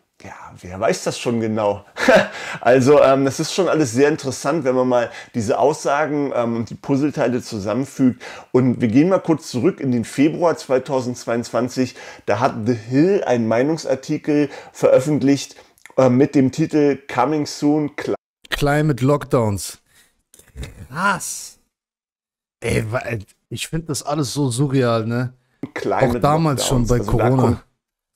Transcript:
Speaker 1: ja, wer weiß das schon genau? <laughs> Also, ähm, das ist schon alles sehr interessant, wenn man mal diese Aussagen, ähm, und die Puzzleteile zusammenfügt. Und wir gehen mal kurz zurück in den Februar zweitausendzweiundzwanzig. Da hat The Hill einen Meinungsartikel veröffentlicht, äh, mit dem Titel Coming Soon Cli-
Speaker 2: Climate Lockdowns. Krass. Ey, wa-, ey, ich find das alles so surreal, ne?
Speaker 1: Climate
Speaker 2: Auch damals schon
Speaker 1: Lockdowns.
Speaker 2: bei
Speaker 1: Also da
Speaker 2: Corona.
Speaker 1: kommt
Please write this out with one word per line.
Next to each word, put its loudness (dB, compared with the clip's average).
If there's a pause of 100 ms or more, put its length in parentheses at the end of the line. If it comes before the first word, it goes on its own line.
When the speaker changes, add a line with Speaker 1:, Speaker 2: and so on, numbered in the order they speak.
(240)
Speaker 1:
ja, -18 (280)
wer -14
weiß 0
das -4
schon -2
genau? -2 (120)
<laughs> 4 (340)
Also, 6
ähm, 4
das -4
ist -4
schon 0
alles 0
sehr 4
interessant, -4
wenn 0
man 2
mal 2 (240)
diese -2
Aussagen, 0
ähm, -2
und -6
die -14
Puzzleteile -2
zusammenfügt. -2 (300)
Und 2
wir 0
gehen 4
mal 2
kurz -2
zurück -2
in -2
den -2
Februar 0
zweitausendzweiundzwanzig. -2 (320)
Da 0
hat 2 (140)
The 2
Hill 2
einen 2
Meinungsartikel 0 (240)
veröffentlicht, 2 (420)
äh, 6
mit 4
dem 4
Titel 0 (120)
Coming 0
Soon -2
Cli- -6 (360)
Speaker 2:
Climate 0
Lockdowns. 0 (1120)
Krass. -4 (1040)
Ey, -2
wa-, -2
ey, -8 (240)
ich -10
find -8
das -6
alles -4
so -2
surreal, 0
ne? -4 (400)
Speaker 1:
Climate 0
Speaker 2:
Auch -4
damals 2
schon 2
Speaker 1:
Lockdowns. -2
Speaker 2:
bei 2
Speaker 1:
Also 2
da 2
Speaker 2:
Corona. 4
Speaker 1:
kommt 2 (520)